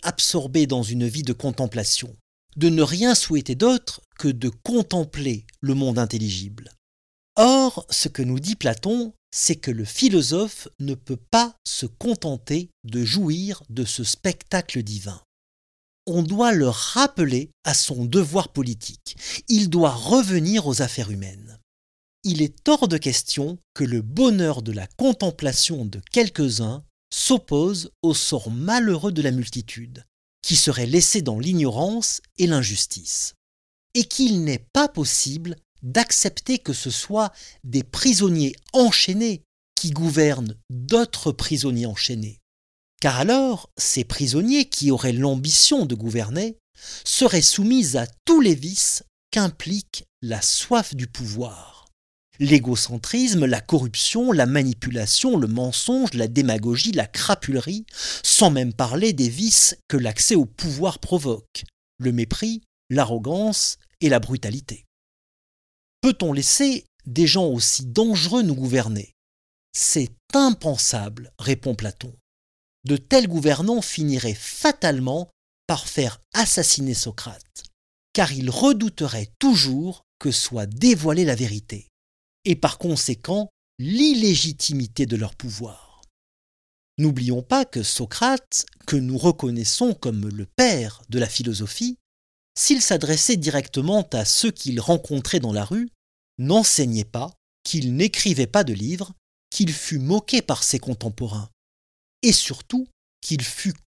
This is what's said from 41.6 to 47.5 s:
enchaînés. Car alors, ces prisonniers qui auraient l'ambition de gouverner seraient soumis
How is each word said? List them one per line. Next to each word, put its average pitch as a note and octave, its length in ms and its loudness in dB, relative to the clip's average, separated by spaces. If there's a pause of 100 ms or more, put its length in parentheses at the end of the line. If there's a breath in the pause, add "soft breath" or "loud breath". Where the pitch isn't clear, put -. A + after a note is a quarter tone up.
enchaînés. G#2+ 520 -6 (600)
Car C3+ 180 2
alors, A#3+ 600 0
ces - 260 0
prisonniers F3+ 640 0
qui C#3 240 0
auraient B2+ 220 0
l'ambition C#3 720 2
de B2 80 -4
gouverner A#2 640 -4 (460 loud breath)
seraient G3+ 360 4
soumis G3+ 560 4